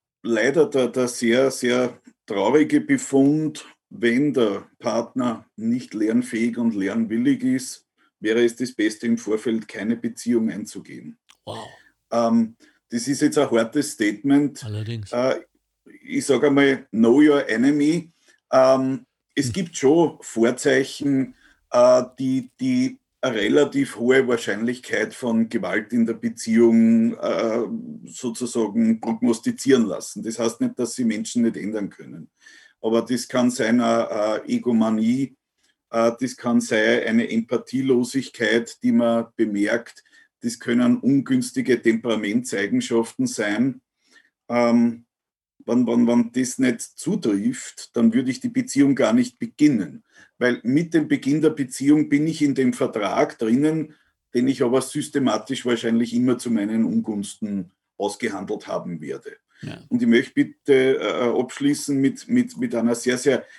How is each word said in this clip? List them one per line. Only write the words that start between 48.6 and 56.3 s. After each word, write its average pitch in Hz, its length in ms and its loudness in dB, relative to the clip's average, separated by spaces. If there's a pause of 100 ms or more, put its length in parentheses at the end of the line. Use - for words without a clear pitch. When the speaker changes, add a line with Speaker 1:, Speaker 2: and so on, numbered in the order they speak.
Speaker 1:
gar 123 160 2
nicht 120 260 0
beginnen. 117 640 0 (360)
Weil 120 260 0
mit 151 280 0
dem 151 140 2
Beginn 143 340 0
der 151 100 4
Beziehung 143 580 0
bin 147 180 2
ich 160 160 -2
in 143 140 0
dem 127 160 2
Vertrag 117 640 -2
drinnen, 143 560 0 (400)
den 123 140 0
ich 135 160 0
aber 127 180 2
systematisch 127 840 -4
wahrscheinlich 117 500 0
immer 123 240 2